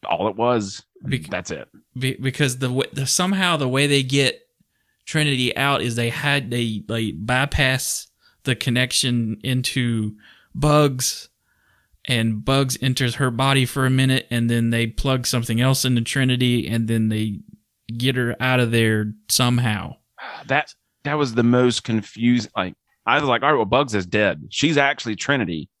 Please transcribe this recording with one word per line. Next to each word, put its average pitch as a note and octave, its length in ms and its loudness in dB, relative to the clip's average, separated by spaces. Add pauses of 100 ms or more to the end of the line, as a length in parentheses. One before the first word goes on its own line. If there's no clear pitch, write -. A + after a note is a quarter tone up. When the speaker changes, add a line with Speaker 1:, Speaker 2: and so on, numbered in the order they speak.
Speaker 1:
All E2+ 220 -2
it G2 80 -4
was. A2+ 480 0 (180)
Speaker 2:
Bec- C3+ 280 -6
Speaker 1:
That's F2+ 200 -8
it. D2 160 -10 (320)
Speaker 2:
be-, C3 180 -2
because C3 420 -2
the B2+ 100 -2
w-, B2+ 240 -2
the, - 140 -4
somehow F#3 500 0
the C#3 120 0
way C3+ 180 2
they C#3 160 2
get C3 380 0 (680)
Trinity C#3 500 0
out C#3 260 0
is A#2 140 -2
they A#2 140 -2
had, C#3+ 400 -2
they, A#2 360 -4
they A2+ 260 -4
bypass C3 960 -2 (360)
the B2+ 120 0
connection A#2+ 880 -2
into A#2+ 720 -2 (400)
Bugs, D3 760 0 (760)
and A2+ 400 0
Bugs C3+ 380 0
enters B2+ 320 0
her C3 160 0
body C3+ 340 2
for C3 220 -2
a B2+ 40 2
minute, C3 400 2
and A#2 200 0
then A#2 180 2
they A#2 200 0
plug B2+ 380 -2
something A#2 320 -2
else B2+ 280 2
into A#2+ 160 2
Trinity, B2+ 680 0
and A2+ 180 0
then A2 220 2
they G#2+ 320 -2 (560)
get B2+ 200 0
her A#2+ 240 -2
out B2+ 200 4
of A#2 100 2
there A2 400 2 (200)
somehow. A#2+ 680 0 (520)
Speaker 1:
That, C#3 260 -2 (300)
that C#3+ 100 -2
was C#3+ 200 0
the A#2 80 4
most B2 420 4
confusing. A2+ 680 0
Like, F#2 200 -4 (320)
I A#2 120 4
was D3+ 100 0
like, A#2+ 140 2
"All C3+ 100 2
right, D3 40 4
well, A2+ 80 2
Bugs A#2+ 300 2
is G2 100 0
dead. F2 460 0
She's D3+ 260 2
actually C#3 400 0
Trinity. F2+ 540 -2 (100)